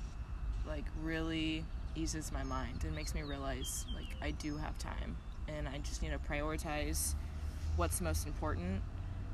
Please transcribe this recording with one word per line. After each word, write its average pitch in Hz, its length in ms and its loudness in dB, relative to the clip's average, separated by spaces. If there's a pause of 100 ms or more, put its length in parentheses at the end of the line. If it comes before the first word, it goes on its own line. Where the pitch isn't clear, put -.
(680)
like, 156 180 0 (160)
really 160 640 2 (300)
eases 156 360 0
my 135 120 0
mind 131 420 0
and 156 100 2
makes 147 200 -2
me 156 60 0
realize, 135 640 -2 (100)
like, - 260 -4
I 147 100 2
do 151 260 0
have 156 200 0
time, - 400 -2 (300)
and 151 200 -2
I 139 120 -2
just - 220 -2
need 156 100 2
to 139 80 2
prioritize 151 960 2 (600)
what's 170 260 4
most 160 260 2
important. 175 540 2 (520)